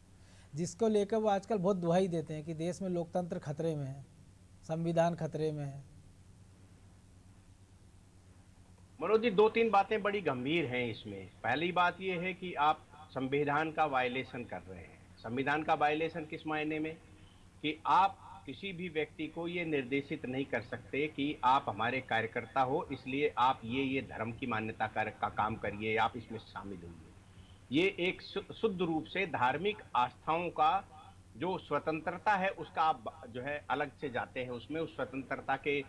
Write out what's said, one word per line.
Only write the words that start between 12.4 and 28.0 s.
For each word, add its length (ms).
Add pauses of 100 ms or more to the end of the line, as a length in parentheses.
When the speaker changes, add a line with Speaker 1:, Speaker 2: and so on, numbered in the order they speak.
Speaker 2:
आप 300 (280)
संविधान 600
का 140
violation 580
कर 260
रहे 100
हैं। 380
संविधान 460
का 100
violation 520
किस 220
मायने 320
में? 160 (680)
कि 240
आप 600
किसी 280
भी 160
व्यक्ति 380
को 200
ये 180
निर्देशित 600
नहीं 200
कर 160
सकते 460
कि 360
आप 260
हमारे 320
कार्यकर्ता 600
हो, 300
इसलिए 460
आप 280
ये, 180
ये 180
धर्म 300
की 160
मान्यता 400
का, 160
का 260
काम 260
करिए, 420
आप 200
इसमें 220
शामिल 380
होइए। 360 (580)
ये 280
एक 220